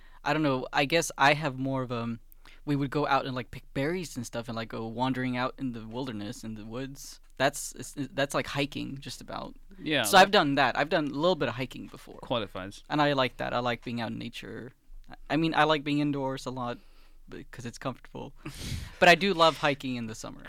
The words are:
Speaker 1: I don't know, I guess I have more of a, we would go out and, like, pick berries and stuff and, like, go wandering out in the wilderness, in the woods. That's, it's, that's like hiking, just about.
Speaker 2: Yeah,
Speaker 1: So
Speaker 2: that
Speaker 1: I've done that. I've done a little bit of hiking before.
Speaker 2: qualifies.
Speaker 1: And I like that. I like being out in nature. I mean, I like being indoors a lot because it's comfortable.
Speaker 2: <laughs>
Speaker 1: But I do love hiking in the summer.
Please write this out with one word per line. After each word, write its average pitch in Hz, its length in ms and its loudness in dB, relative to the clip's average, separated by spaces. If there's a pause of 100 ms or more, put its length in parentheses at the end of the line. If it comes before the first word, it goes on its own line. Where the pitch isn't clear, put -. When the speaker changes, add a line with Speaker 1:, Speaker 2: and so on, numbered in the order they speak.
(240)
Speaker 1:
I 147 100 2
don't 156 100 2
know, 131 300 2
I 143 120 4
guess 160 320 2
I 139 160 8
have 147 260 -2
more 135 240 -2
of 123 80 -6
a, 117 260 -4 (480)
we 147 100 2
would 139 140 0
go 143 180 0
out 139 180 4
and, 131 100 -6
like, 127 160 -6
pick - 120 -12 (100)
berries 156 440 -2
and 117 80 -6
stuff 117 220 -8
and, 117 80 -8
like, 113 140 -6
go 113 180 -6
wandering 127 500 -2
out 127 200 -2
in 131 160 -6
the 110 140 -10
wilderness, 110 560 -8
in 110 120 -8
the 104 100 -12
woods. 131 540 -12 (180)
That's, - 400 0
it's, - 160 -12 (200)
that's 139 200 -2
like 135 140 0
hiking, 139 520 -4
just - 220 -12
about. - 320 -10 (280)
Speaker 2:
Yeah, 147 220 2
Speaker 1:
So 190 140 8
Speaker 2:
that 185 60 12
Speaker 1:
I've 196 80 8
done 156 240 4
that. 131 220 4
I've 147 120 0
done 160 180 2
a - 60 -4
little 170 220 2
bit 143 140 0
of 113 60 -6
hiking 127 320 -8
before. - 320 -18
Speaker 2:
qualifies. 98 680 -6
Speaker 1:
And 147 120 2
I 147 120 4
like 131 240 2
that. 123 160 -4
I 120 60 0
like 120 240 -2
being 117 180 -6
out 113 100 -4
in 113 60 -8
nature. 113 540 -12 (580)
I 147 80 2
mean, 160 160 2
I 151 120 6
like 156 180 2
being 147 160 0
indoors 139 480 -2
a - 20 -4
lot 123 300 -6 (500)
because - 360 -14
it's 117 120 -10
comfortable. 127 560 -10 (120)
Speaker 2:
<laughs> - 540 -8
Speaker 1:
But 180 100 10
I 170 40 12
do 180 220 4
love 165 220 6
hiking 135 400 0
in 117 100 -6
the 110 80 -8
summer. - 340 -12